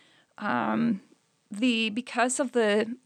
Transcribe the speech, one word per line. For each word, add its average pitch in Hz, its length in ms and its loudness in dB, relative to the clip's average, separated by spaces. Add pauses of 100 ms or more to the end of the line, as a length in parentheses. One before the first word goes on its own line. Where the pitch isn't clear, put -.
(380)
Um, 220 640 0 (480)
the, 226 400 0
because 247 500 -2
of 262 120 -2
the 220 440 2 (100)